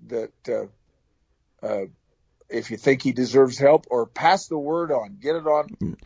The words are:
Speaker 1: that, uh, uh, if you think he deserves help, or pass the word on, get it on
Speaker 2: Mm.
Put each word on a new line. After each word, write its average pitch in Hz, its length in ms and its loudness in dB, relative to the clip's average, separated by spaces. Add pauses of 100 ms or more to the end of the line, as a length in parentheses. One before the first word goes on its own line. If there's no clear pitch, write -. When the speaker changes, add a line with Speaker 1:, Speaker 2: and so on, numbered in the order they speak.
Speaker 1:
that, 113 240 -8 (160)
uh, - 1200 -12
uh, 104 200 -6 (640)
if 113 220 -8
you 107 60 -6
think 135 260 2
he 131 80 0
deserves 123 480 2
help, 147 320 6
or 120 160 0
pass 180 400 0
the 160 100 -6
word 156 340 -4
on, 107 300 -4
get 147 140 -2
it 160 100 -8
on 151 240 0
Speaker 2:
Mm. - 360 -10